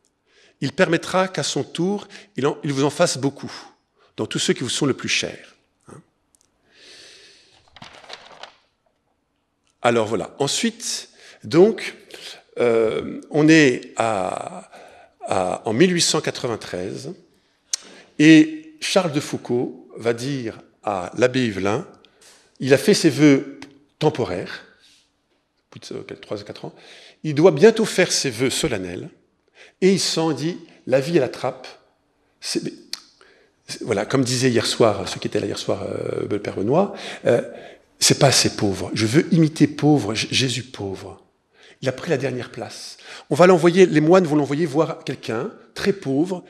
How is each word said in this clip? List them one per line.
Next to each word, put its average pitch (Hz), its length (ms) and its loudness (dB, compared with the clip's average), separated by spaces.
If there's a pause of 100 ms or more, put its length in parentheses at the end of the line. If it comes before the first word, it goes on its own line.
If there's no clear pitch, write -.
(600)
Il 139 120 -4
permettra 175 540 0
qu'à 170 160 -6
son - 220 -4
tour, 190 420 -4 (300)
il 123 100 -2
en, 156 160 0
il 143 100 -4
vous 135 120 0
en 143 60 2
fasse 165 280 0
beaucoup, 127 340 -6 (640)
dans 110 80 -6
tous 151 140 -8
ceux - 160 0
qui - 80 -6
vous 117 80 -6
sont - 160 -2
le 123 80 0
plus - 140 -8
chers. - 480 -6 (320)
Hein ? - 80 -20 (3750)
Alors 117 240 2
voilà. 101 320 -6
Ensuite, - 720 -4 (320)
donc, 170 540 2 (640)
euh, 113 600 0 (100)
on 151 180 4
est 151 480 4
à, 110 720 -4 (560)
à, 92 420 -2
en 107 40 -2
mille 175 200 2
huit 165 100 0
cent - 180 0
quatre-vingt-treize, 123 920 -8 (1080)
et 156 600 6
Charles 180 320 0
de 143 80 -4
Foucauld - 520 -6 (240)
va 113 180 -2
dire 120 460 -8 (240)
à 95 340 -4
l'abbé 127 260 2
Huvelin, 101 420 -2 (720)
il 131 120 2
a 131 60 8
fait 208 160 4
ses 160 160 4
vœux 139 480 4 (400)
temporaires, 107 680 -4 (1040)
plus - 100 -20
de, - 160 -14
euh, 101 240 -14
trois 104 200 -12
à 104 40 -18
quatre - 200 -16
ans, 156 100 -14 (500)
il 151 120 -2
doit 165 160 8
bientôt 214 320 6
faire - 260 0
ses - 200 -2
vœux 117 200 -2
solennels, 92 580 -6 (720)
et 190 120 4
il 180 80 2
sent, 165 300 -2
il 147 40 -2
dit, 156 240 -6 (300)
la 127 100 4
vie 165 200 0
à - 20 6
la 120 80 0
trappe, - 400 -8 (720)
c'est, - 200 -6 (1080)
c'est, - 160 -12
voilà, 107 200 -2
comme 131 200 0
disait 123 260 0
hier 113 160 2
soir, 101 420 2
ceux - 120 -10
qui 120 80 -8
étaient 104 100 -4
là 104 80 -2
hier 104 120 -6
soir, 98 260 -6
euh, - 440 -6
le 104 120 -4
père 101 160 -8
Benoît, 139 380 0 (320)
euh, 117 160 4 (580)
c'est - 180 2
pas 147 80 6
assez 117 300 4
pauvre, 95 360 -4
je 110 140 -2
veux 143 260 2
imiter 151 360 4
pauvre, 135 460 2
J-, - 180 -4
Jésus 120 320 -2
pauvre. 95 580 -12 (580)
Il 131 80 -4
a 123 40 -2
pris - 180 -10
la 147 60 2
dernière 123 340 -6
place. - 460 -16 (340)
On 151 40 2
va 165 120 8
l'envoyer, 175 400 6
les 151 140 2
moines 175 240 6
vont 151 120 0
l'envoyer 143 300 0
voir 151 380 -4
quelqu'un 131 480 -6 (220)
très 196 180 -2
pauvre 175 580 -4